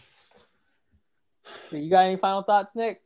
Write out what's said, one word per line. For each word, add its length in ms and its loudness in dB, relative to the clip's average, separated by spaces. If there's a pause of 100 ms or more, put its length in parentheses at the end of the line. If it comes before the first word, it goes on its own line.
(1700)
So 60 -10
you 140 -8
got 100 6
any 160 2
final 260 -2
thoughts, 320 0
Nick? 320 -6